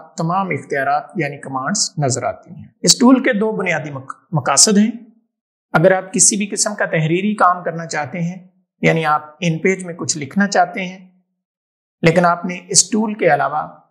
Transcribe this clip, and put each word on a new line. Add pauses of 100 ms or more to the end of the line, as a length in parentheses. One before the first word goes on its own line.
(180)
तमाम
इख्तियारात
यानी
commands
नजर
आती
हैं।
इस
tool
के
दो
बुनियादी
मक-, (180)
मकासद
हैं। (840)
अगर
आप
किसी
भी
किस्म
का
तहरीरी
काम
करना
चाहते
हैं (440)
यानी
आप
InPage
में
कुछ
लिखना
चाहते
हैं (1000)
लेकिन
आपने (160)
इस
tool
के
अलावा (280)